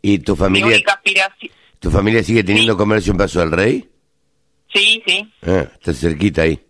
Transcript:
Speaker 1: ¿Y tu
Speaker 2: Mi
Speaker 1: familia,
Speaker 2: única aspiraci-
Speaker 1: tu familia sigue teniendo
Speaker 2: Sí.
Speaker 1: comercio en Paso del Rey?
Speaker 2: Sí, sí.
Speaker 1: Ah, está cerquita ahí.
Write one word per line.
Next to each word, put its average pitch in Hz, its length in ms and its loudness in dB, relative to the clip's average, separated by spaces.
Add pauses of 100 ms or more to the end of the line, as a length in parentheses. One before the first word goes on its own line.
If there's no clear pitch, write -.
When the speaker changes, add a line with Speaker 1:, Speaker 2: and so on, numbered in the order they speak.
Speaker 1:
¿Y 101 180 2
tu 101 140 -2
Speaker 2:
Mi 85 60 -2
Speaker 1:
familia, 98 280 2
Speaker 2:
única 113 340 2
aspiraci- 190 500 -4 (280)
Speaker 1:
tu 90 120 -4
familia 107 320 2
sigue 110 200 2
teniendo 107 300 2
Speaker 2:
Sí. 92 40 -2
Speaker 1:
comercio 107 340 0
en 95 60 0
Paso 90 220 0
del 82 120 0
Rey? 104 380 -2 (840)
Speaker 2:
Sí, 214 340 0
sí. 196 240 -4 (160)
Speaker 1:
Ah, 90 260 0
está - 200 -6
cerquita 80 500 -2
ahí. 80 160 -2 (100)